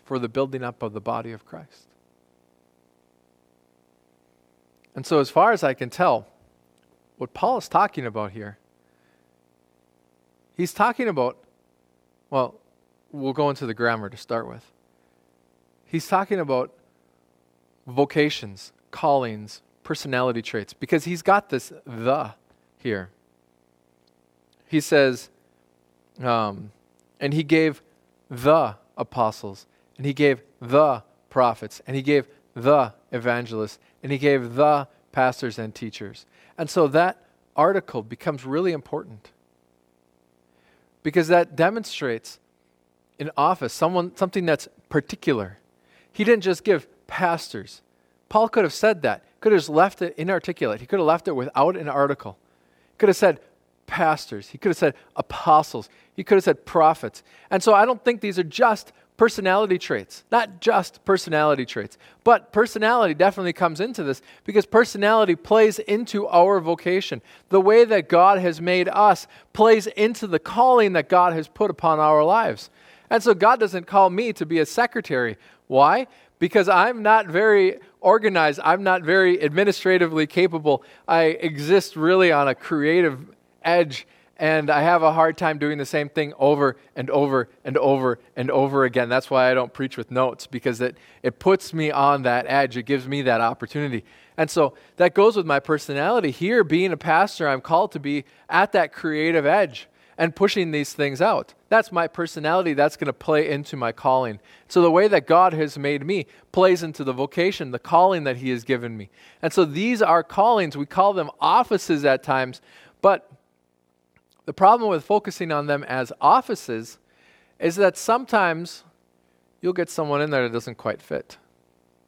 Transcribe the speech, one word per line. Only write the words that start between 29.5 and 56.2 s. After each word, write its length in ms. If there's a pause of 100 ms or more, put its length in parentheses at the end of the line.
and 100
he 60
gave 300 (180)
the 440 (260)
prophets, 560
and 80
he 80
gave 240 (280)
the 400 (180)
evangelists, 640 (240)
and 80
he 80
gave 380
the 320 (240)
pastors 440
and 160
teachers." 540 (320)
And 100
so 200
that 380 (300)
article 460
becomes 420
really 280
important 600 (1700)
because 260
that 280
demonstrates 800 (800)
an 200
office, 340
someone, 440
something 280
that's 240 (220)
particular. 680 (540)
He 120
didn't 180
just 200
give 240 (200)
pastors. 720 (480)
Paul 220
could 140
have 100
said 280
that, 220 (160)
could 120
have 100
just 80
left 320
it 160
inarticulate. 600
He 60
could 140
have 60
left 200
it 60
without 420
an 140
article. 500 (600)
Could 100
have 80
said 240 (460)
pastors. 640
He 80
could 100
have 80
said 180 (220)
apostles. 720 (260)
He 80